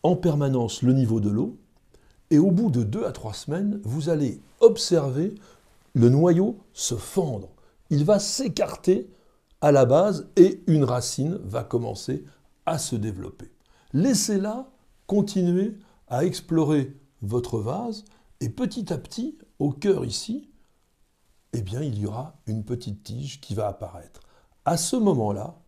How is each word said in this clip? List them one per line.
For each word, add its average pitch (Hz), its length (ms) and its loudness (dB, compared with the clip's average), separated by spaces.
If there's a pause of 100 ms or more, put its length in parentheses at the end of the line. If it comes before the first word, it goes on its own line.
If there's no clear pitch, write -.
en 175 140 2
permanence 139 640 0
le 123 100 6
niveau 113 280 2
de 104 100 0
l'eau, 131 260 -2 (760)
et 151 60 8
au 180 120 6
bout 190 200 2
de 120 120 0
deux 117 220 -4
à 143 80 -4
trois 107 220 -10
semaines, 202 500 -4
vous 143 240 -4
allez 147 320 -2 (200)
observer 151 760 0 (600)
le 117 140 6
noyau 175 520 4 (120)
se - 220 -6
fendre. 110 540 -4 (420)
Il 147 140 2
va 202 160 4
s'écarter - 920 -2 (500)
à 151 120 6
la 139 120 8
base 160 520 2
et 190 320 6
une 156 160 4
racine 131 580 -2
va 110 220 -6
commencer 120 600 -4 (420)
à - 120 -2
se - 160 -6
développer. 98 560 -8 (420)
Laissez-la 214 760 0 (380)
continuer 196 680 0 (300)
à 123 180 -2
explorer 151 720 0 (260)
votre 110 360 -4
vase 208 460 -6 (340)
et - 100 -6
petit 240 440 -6
à 160 60 -4
petit, 262 380 -10 (220)
au 143 140 -2
cœur - 320 0
ici, 220 440 -8 (1040)
eh 117 100 -4
bien, 104 200 -6
il 127 160 -4
y 104 80 -2
aura 120 300 -10 (100)
une 107 160 -4
petite 107 400 -8
tige 127 380 -10
qui - 160 -8
va 107 100 -2
apparaître. 87 540 -12 (440)
À 165 120 2
ce 165 180 -2
moment-là 135 720 0